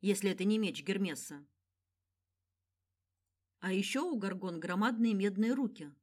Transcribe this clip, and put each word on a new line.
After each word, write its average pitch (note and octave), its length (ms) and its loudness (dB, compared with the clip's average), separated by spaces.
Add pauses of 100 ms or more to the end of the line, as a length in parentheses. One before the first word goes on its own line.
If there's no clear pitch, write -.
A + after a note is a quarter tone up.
если G3 300 2
это F#3 140 -2
не G#3+ 140 4
меч F#3+ 240 -2
Гермеса. D#3 640 -4 (2250)
А F#3 120 -2
ещё G3+ 320 0
у E4+ 120 -2
горгон F#3 440 -4
громадные A3 540 2
медные G3+ 380 2
руки G3+ 400 -4 (100)